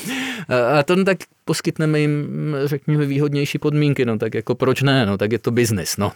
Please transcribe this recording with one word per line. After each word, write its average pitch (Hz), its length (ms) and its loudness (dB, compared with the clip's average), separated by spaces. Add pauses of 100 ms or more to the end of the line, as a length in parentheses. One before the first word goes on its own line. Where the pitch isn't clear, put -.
(500)
A, 127 300 2
a 143 40 2
to, 180 120 2
no, 190 80 2
tak 185 140 2 (280)
poskytneme 156 540 0
jim, 147 280 0 (380)
řekněme, 151 400 0
výhodnější 143 520 0
podmínky, 147 480 2
no, 113 120 0
tak 110 160 -2
jako 117 220 -2
proč 127 260 0
ne, 135 240 4
no, 101 120 0
tak 107 140 0
je 113 80 0
to 120 120 -2
biznis, 110 460 0
no, 101 180 -2